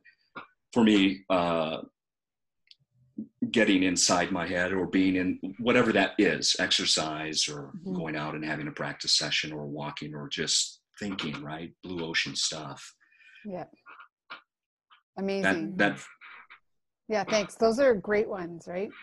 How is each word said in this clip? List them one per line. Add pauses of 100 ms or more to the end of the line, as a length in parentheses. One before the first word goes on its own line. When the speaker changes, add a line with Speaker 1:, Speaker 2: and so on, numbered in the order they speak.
(720)
Speaker 1:
for
me,
uh, (1700)
getting
inside
my
head
or
being
in (220)
whatever
that
is,
exercise
or
Speaker 2:
Mm-hmm.
Speaker 1:
going
out
and
having
a
practice
session
or
walking
or
just (200)
thinking,
right? (100)
Blue
ocean
stuff. (520)
Speaker 2:
Yeah. (1500)
Amazing.
Speaker 1:
That,
that (1040)
Speaker 2:
Yeah,
thanks.
Those
are
great
ones,
right? (140)